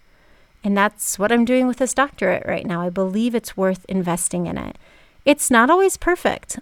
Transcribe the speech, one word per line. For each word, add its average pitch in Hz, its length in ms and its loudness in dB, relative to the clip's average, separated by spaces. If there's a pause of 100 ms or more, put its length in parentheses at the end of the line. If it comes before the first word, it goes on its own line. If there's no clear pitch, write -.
(640)
And 202 100 0
that's - 420 0
what 208 140 0
I'm 240 140 4
doing 254 220 2
with 247 100 -4
this 254 160 -2
doctorate 202 520 -2
right - 200 -4
now. 170 160 -4
I 180 80 -4
believe 190 440 -2
it's - 220 -6
worth 190 320 -2
investing 175 600 -2
in - 100 -6
it. - 200 -10 (460)
It's - 280 2
not 240 180 6
always 370 260 4
perfect. - 680 -2